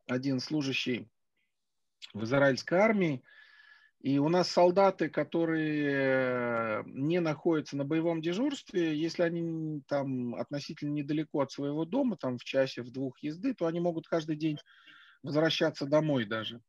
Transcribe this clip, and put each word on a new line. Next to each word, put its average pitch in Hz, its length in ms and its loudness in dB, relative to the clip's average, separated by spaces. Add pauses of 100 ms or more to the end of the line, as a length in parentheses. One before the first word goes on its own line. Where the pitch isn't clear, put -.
один 135 320 0
служащий 131 680 -2 (1080)
в 104 100 -6
израильской 139 560 2
армии, 196 420 2 (800)
и 139 180 2
у 143 120 4
нас 175 200 2
солдаты, 180 600 4
которые, 156 840 0
э, 123 920 0
не 160 340 0
находятся 156 580 0
на 143 60 -2
боевом 160 380 0
дежурстве, 175 760 0
если 165 280 0
они 165 640 -2
там 131 480 -2
относительно 147 580 -6
недалеко 147 480 -2
от 135 100 -2
своего 147 340 -4
дома, 226 300 0
там 127 220 -4
в - 60 -12
часе, 131 380 0
в 120 100 -10
двух 131 320 -6
езды, 180 300 -4
то 175 120 -4
они 165 140 0
могут 170 280 -2
каждый 160 280 -2
день 151 220 -2 (680)
возвращаться 156 600 0
домой 143 400 2
даже. 113 440 -6